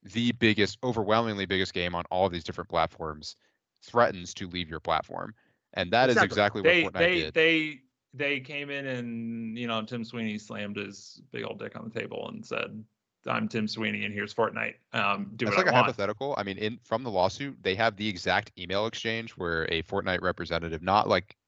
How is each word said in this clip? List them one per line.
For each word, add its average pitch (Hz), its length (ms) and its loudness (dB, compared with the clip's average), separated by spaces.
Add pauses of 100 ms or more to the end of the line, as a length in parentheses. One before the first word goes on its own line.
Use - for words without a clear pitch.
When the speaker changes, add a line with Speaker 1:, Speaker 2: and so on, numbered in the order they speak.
Speaker 1:
the 117 300 0
biggest, 107 500 4
overwhelmingly 110 640 2
biggest 92 280 0
game 87 200 -2
on 87 160 -2
all 92 160 4
of 90 60 2
these 85 120 -6
different 87 260 -8
platforms 80 680 -2 (460)
threatens - 520 2
to 95 140 -8
leave 85 220 -4
your 80 100 -8
platform. 85 540 -2 (400)
And 92 180 0
that 127 180 6
is 117 60 6
Speaker 2:
Exactly. 104 100 6
Speaker 1:
exactly 104 360 2
what 165 100 6
Speaker 2:
They, 170 200 4
Speaker 1:
Fortnite 92 60 -4
Speaker 2:
they, 170 140 4
Speaker 1:
did. 165 220 -2
Speaker 2:
they, 160 460 2 (320)
they 143 280 -2
came 143 300 -10
in 139 160 -6
and, 117 720 -6
you 120 80 -6
know, 113 180 -2
Tim 117 200 -6
Sweeney 110 340 -6
slammed 104 380 -8
his 98 460 -12 (100)
big 117 120 -8
old - 140 -8
dick 110 180 -10
on - 120 -10
the - 120 -8
table - 280 -8
and - 160 -12
said, - 400 -6 (420)
"I'm 113 220 0
Tim 107 200 -2
Sweeney 107 360 -4
and 101 80 -6
here's 104 220 -4
Fortnite. 110 420 0 (160)
Um, 101 440 0
do 120 100 0
Speaker 1:
That's 101 100 4
Speaker 2:
what - 0 -
Speaker 1:
like - 100 6
Speaker 2:
I - 20 4
Speaker 1:
a 131 40 4
Speaker 2:
want." - 0 -
Speaker 1:
hypothetical. 113 640 2
I 104 60 -2
mean, 98 160 -6
in, 107 240 -4
from 113 200 -2
the 127 80 -6
lawsuit, 95 520 -2
they 95 140 2
have 113 200 2
the 107 120 -2
exact 92 500 0
email 95 280 -2
exchange 113 460 -4
where 82 400 -2
a 82 100 0
Fortnite 95 400 -2
representative, 85 600 -2
not 98 260 4
like 98 280 0 (120)